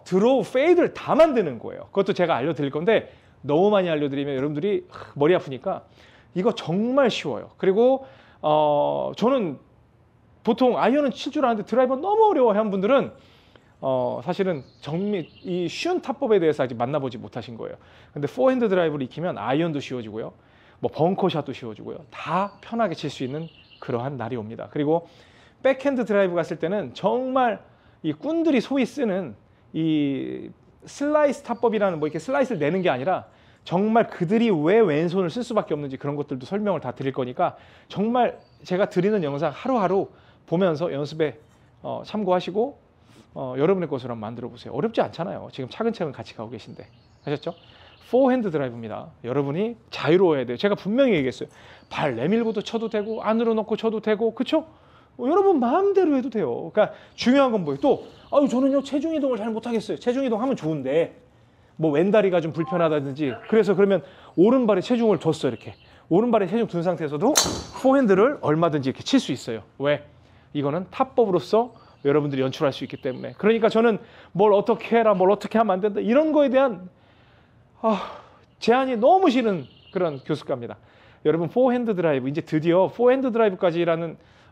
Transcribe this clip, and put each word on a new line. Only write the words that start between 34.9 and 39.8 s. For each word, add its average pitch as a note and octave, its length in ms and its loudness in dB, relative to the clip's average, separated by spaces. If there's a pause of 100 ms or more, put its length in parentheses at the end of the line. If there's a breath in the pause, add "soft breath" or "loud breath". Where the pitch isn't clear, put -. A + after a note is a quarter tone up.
쓸 A#3+ 140 -6
수밖에 G#3 320 -4
없는지 C#3+ 220 -6
그런 C#3+ 180 -6
것들도 C#3 320 -8
설명을 G3 340 -2
다 B2+ 120 -6
드릴 C3 200 -4
거니까 B2+ 440 -2 (320 loud breath)
정말 A3+ 500 0 (240)
제가 F#3 260 0
드리는 G3 360 0
영상 C#3+ 280 -2
하루하루 G3 560 0 (380 soft breath)